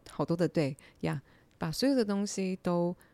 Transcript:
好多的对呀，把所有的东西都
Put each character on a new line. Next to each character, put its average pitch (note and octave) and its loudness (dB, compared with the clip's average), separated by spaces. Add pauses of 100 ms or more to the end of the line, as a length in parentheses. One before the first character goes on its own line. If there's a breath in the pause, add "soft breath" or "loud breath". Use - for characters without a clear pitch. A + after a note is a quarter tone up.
好 - -2
多 E3+ 0
的 F3 2
对 D3 0 (240 loud breath)
呀， D#3+ -2 (380 soft breath)
把 E3+ -4
所 B3+ 0
有 C#4 4
的 A#3 4
东 G3+ 0
西 F#3+ -4
都 F3 0 (180 soft breath)